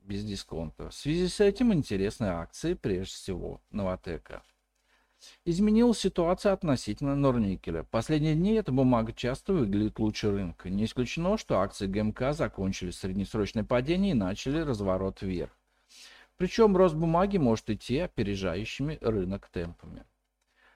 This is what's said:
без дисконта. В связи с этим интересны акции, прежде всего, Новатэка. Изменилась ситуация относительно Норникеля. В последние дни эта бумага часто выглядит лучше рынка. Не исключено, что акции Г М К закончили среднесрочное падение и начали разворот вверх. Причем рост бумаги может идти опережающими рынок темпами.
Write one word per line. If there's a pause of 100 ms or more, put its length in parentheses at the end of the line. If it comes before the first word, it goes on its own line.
без
дисконта.
В
связи
с
этим
интересны
акции,
прежде
всего, (120)
Новатэка. (1040)
Изменилась
ситуация
относительно
Норникеля.
В
последние
дни
эта
бумага
часто
выглядит
лучше
рынка.
Не
исключено,
что
акции
Г
М
К
закончили
среднесрочное
падение
и
начали
разворот
вверх. (840)
Причем
рост
бумаги
может
идти
опережающими
рынок
темпами. (720)